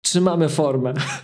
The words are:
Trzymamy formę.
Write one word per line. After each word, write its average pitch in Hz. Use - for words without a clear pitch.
Trzymamy 170
formę. 131